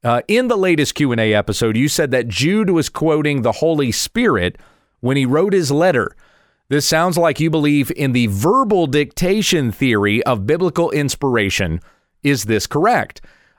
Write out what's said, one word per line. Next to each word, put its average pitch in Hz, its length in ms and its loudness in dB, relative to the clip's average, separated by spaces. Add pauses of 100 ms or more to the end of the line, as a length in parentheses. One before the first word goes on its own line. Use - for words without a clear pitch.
uh, 120 240 0
in 240 220 2
the 233 80 0
latest 175 360 0
Q 139 200 0
and 113 80 0
A 110 120 2
episode, 107 420 0
you 127 120 2
said 143 240 -2
that 123 160 0
Jude 170 420 0
was 165 200 0
quoting 151 520 0
the 113 120 0
Holy 147 380 0
Spirit 139 640 0 (420)
when 131 180 0
he 135 80 0
wrote 160 280 2
his 170 180 0
letter. 147 440 0 (540)
This 139 160 0
sounds 165 320 0
like 170 220 0
you 160 100 0
believe 147 460 0
in 135 160 -2
the 120 160 2
verbal 185 580 2
dictation 147 840 0
theory 107 520 0
of 110 220 -2
biblical 170 460 0
inspiration. 110 880 -2 (420)
Is 143 220 0
this 107 240 -2
correct? 175 540 -2 (380)